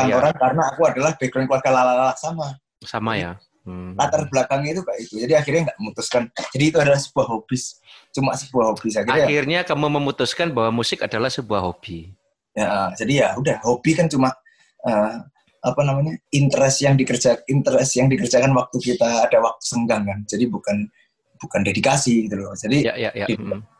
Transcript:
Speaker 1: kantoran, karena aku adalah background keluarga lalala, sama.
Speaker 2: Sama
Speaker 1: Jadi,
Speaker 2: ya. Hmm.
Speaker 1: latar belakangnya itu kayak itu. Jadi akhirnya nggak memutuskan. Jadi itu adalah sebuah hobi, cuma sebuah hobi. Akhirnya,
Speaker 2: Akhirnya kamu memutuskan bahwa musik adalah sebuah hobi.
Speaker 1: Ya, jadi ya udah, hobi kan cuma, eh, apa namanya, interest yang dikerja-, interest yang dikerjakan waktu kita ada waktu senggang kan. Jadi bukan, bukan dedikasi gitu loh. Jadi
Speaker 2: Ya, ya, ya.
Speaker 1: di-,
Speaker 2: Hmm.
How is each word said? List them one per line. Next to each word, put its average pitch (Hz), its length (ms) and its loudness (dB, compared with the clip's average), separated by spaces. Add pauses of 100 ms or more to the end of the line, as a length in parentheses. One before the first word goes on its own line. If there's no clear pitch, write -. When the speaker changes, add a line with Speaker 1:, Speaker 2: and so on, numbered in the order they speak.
(140)
Speaker 1:
kantoran, 143 240 2
karena 131 300 2
aku 135 180 -2
adalah 139 280 2
background 131 340 -2
keluarga 131 260 0
lalala, 127 400 2
sama. 156 340 -8 (340)
Speaker 2:
Sama 110 320 -6
Speaker 1:
Jadi, 101 80 -2
Speaker 2:
ya. 85 100 -6 (300)
Hmm. 90 320 -12
Speaker 1:
latar 147 320 0
belakangnya 139 480 -2
itu 185 80 -6
kayak - 200 -8
itu. 117 160 -16
Jadi 120 180 -2
akhirnya 147 300 2
nggak - 140 -6
memutuskan. 107 440 -4 (260)
Jadi 135 160 -2
itu 160 120 2
adalah 143 200 4
sebuah 135 300 -2
hobi, 117 300 -4 (540)
cuma - 220 -2
sebuah - 360 -2
hobi. 107 220 -4
Akhirnya, 107 300 0
Speaker 2:
Akhirnya 147 420 2
kamu 151 280 0
memutuskan 143 580 0
bahwa 113 260 2
musik 117 240 -2
adalah 110 300 -2
sebuah 107 320 -2
hobi. 87 500 -8 (400)
Speaker 1:
Ya, 98 420 -2
jadi 113 220 -2
ya 120 180 4
udah, 135 300 -2
hobi 123 300 0
kan 165 140 2
cuma, 131 280 0 (480)
eh, 107 320 0 (460)
apa 131 220 0
namanya, 143 340 0 (140)
interest 135 500 2
yang 139 160 4
dikerja-, 131 480 2
interest 135 480 2
yang 131 160 4
dikerjakan 123 420 2
waktu 123 300 0
kita 120 260 0 (140)
ada 117 180 4
waktu 113 220 0
senggang 117 420 -2
kan. 101 220 -4
Jadi 113 240 0
bukan, 104 400 -4 (480)
bukan - 240 -6
dedikasi 117 640 2
gitu 104 100 -6
loh. 98 160 -8
Jadi 113 300 0
Speaker 2:
Ya, 117 160 -2
ya, 110 160 -4
ya. 101 100 -6
Speaker 1:
di-, 101 140 -2
Speaker 2:
Hmm. 101 240 -8 (180)